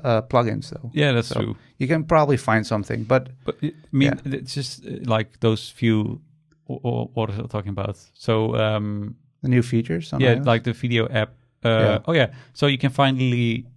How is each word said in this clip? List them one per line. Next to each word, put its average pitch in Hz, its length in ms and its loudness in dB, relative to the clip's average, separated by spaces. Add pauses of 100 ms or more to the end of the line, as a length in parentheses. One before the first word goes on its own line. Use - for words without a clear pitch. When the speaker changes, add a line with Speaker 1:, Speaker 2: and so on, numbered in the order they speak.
Speaker 1:
uh, 113 200 2
plugins, 113 480 0
though. - 220 -14
Speaker 2:
Yeah, 147 200 2
that's 117 160 0
Speaker 1:
So - 120 -4
Speaker 2:
true. 107 160 -4 (220)
Speaker 1:
you 135 80 -2
can 156 180 0
probably 151 320 4
find 110 300 0
something, 113 380 -4
but 127 240 2 (160)
Speaker 2:
But, - 180 -4
I 151 100 -4 (200)
mean, 139 200 4 (120)
Speaker 1:
yeah. 139 160 -6
Speaker 2:
it's - 140 -12
just, - 320 -10
uh, - 40 -12 (260)
like, 110 220 -4
those 110 320 0
few, 110 500 0 (480)
wh-, - 140 -10
wh-, 120 340 -4
what 110 140 -2
is 98 80 -6
it 117 100 -8
talking 101 220 -6
about? 98 260 -6 (180)
So, 113 420 0
um, 107 580 -2 (280)
Speaker 1:
The 135 60 -2
new 123 140 4
features 123 500 -2
on 139 80 -4
Speaker 2:
yeah, 127 180 6
Speaker 1:
iOS? 139 80 -2
Speaker 2:
like 117 180 2
the 120 80 -2
video 117 380 -2
app. 110 180 0 (360)
Uh, 120 40 2
Speaker 1:
Yeah. 110 380 4
Speaker 2:
oh, 156 80 0
yeah. 135 160 2 (240)
So - 120 0
you 139 120 2
can 135 120 2
finally, 123 760 2 (100)